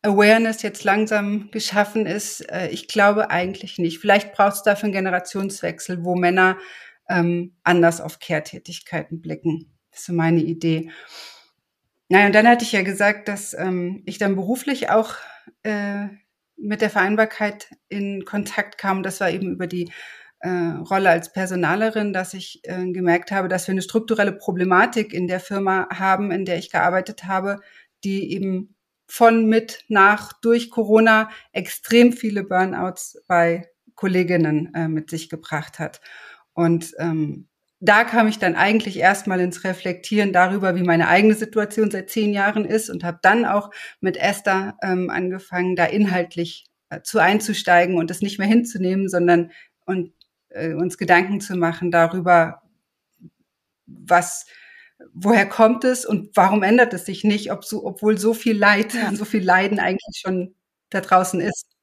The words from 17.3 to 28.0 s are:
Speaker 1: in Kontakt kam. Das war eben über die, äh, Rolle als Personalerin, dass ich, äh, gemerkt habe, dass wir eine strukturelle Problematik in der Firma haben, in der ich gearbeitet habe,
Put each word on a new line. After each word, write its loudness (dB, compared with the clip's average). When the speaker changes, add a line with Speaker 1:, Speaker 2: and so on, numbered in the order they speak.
Speaker 1:
in -6
Kontakt -6
kam. -4
Das -8
war 0
eben -4
über -6
die, -6
äh, -8
Rolle -2
als 0
Personalerin, -2
dass -6
ich, -16
äh, -8
gemerkt 0
habe, -2
dass -4
wir -2
eine -2
strukturelle -2
Problematik 0
in -4
der -4
Firma -2
haben, 0
in -4
der -4
ich -12
gearbeitet -2
habe, -4